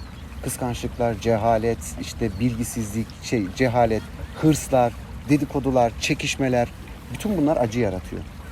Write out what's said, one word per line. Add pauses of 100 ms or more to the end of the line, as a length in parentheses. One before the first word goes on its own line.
(440)
Kıskançlıklar,
cehalet, (220)
işte (100)
bilgisizlik, (160)
şey, (120)
cehalet, (380)
hırslar, (360)
dedikodular,
çekişmeler. (460)
Bütün
bunlar
acı
yaratıyor. (300)